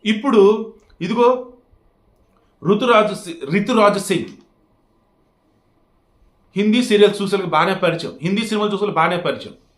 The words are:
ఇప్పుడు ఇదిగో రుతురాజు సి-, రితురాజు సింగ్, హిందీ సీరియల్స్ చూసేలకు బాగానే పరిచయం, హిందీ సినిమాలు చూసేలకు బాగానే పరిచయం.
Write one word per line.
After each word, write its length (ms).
ఇప్పుడు 680
ఇదిగో 520
రుతురాజు 500
సి-, 380
రితురాజు 460
సింగ్, 380
హిందీ 260
సీరియల్స్ 400
చూసేలకు 240
బాగానే 280
పరిచయం, 380
హిందీ 240
సినిమాలు 260
చూసేలకు 220
బాగానే 220
పరిచయం. 380